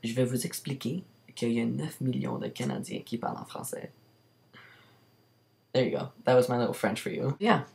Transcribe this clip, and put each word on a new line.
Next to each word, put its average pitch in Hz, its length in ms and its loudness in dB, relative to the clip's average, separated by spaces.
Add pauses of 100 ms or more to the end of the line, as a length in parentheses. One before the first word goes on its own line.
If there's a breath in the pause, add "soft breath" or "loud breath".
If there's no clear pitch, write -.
Je 113 100 0
vais 127 120 4
vous 123 200 0
expliquer 143 580 -4 (320)
qu'il 120 160 0
y 117 100 2
a 117 40 2
neuf 131 360 -2
millions 127 360 0
de - 100 -4
Canadiens - 580 -4
qui - 120 -6
parlent - 200 -4
en - 80 -10
français. - 460 -8 (1800 loud breath)
There 127 140 4
you - 100 -2
go. 135 120 -4 (160)
That 127 100 6
was 123 140 8
my 120 80 2
little 120 160 2
French - 280 0
for - 80 -4
you. 127 300 -2
Yeah. 196 360 4